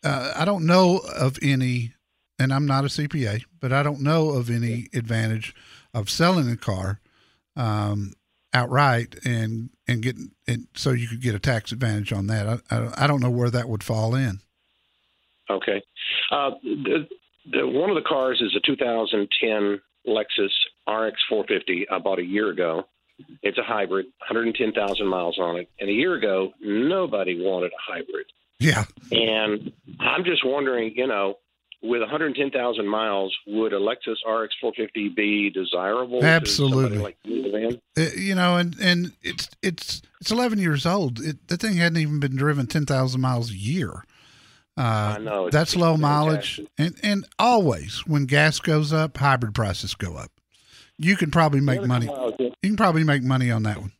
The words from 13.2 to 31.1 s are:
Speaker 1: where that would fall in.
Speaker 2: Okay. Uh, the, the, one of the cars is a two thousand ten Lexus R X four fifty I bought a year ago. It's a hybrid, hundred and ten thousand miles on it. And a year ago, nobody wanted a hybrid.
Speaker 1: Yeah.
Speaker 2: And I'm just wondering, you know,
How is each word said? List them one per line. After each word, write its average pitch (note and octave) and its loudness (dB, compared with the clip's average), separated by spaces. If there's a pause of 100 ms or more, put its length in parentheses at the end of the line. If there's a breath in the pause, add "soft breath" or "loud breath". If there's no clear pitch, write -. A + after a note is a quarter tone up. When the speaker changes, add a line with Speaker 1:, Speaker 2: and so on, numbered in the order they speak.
Speaker 1:
where A#2+ 2
that A#2 -2
would A2 -4
fall A2+ 0
in. A#2 -2 (1080)
Speaker 2:
Okay. G2+ -2 (480 loud breath)
Uh, C#3+ 0 (120)
the, D3 -2 (420)
the, C3 2
one C#3+ 2
of G3 2
the - -2
cars C3 2
is F#2+ 0
a G2+ 0
two C3+ 0
thousand A2+ 0 (160)
ten G#2 0 (260)
Lexus G#2+ 0 (380)
R A2 0
X G2+ -6 (120)
four G#2+ 0
fifty F#2 0
I F#2 -2
bought F#2+ -2
a F2+ -2
year G2+ 0
ago. E2+ -2 (580)
It's G2+ 0
a A#2 -4
hybrid, F#2+ -2 (120)
hundred A#2 -2
and A2 -2
ten A2 0
thousand G2+ -2
miles F2+ -2
on F2 -2
it. F2+ -10 (100)
And G2+ -6
a G2+ 0
year E3 0
ago, F#2+ 0
nobody G#2+ -2
wanted F2+ -2
a - -12
hybrid. D#2 -8 (320)
Speaker 1:
Yeah. A#2 2 (260)
Speaker 2:
And A2 0 (280)
I'm C#3 -2
just E3+ 0
wondering, B2+ -2
you B2 0
know, G2+ 0 (480)